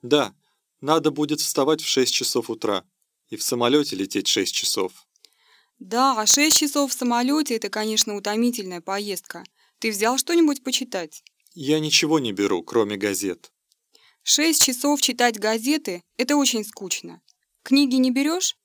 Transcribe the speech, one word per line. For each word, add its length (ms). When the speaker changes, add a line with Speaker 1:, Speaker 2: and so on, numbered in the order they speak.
Speaker 1:
Да. 320
Надо 280
будет 300
вставать 420
в 60
шесть 260
часов 380
утра 340
и 80
в 40
самолёте 540
лететь 320
шесть 260
часов. 540
Speaker 2:
Да, 420
а 60
шесть 300
часов 340
в 20
самолёте — 640
это, 120
конечно, 460
утомительная 680
поездка. 640
Ты 100
взял 300
что-нибудь 440
почитать? 600
Speaker 1:
Я 240
ничего 400
не 140
беру, 280
кроме 360
газет. 540
Speaker 2:
Шесть 420
часов 380
читать 380
газеты — 640
это 180
очень 300
скучно. 580
Книги 320
не 160
берёшь? 540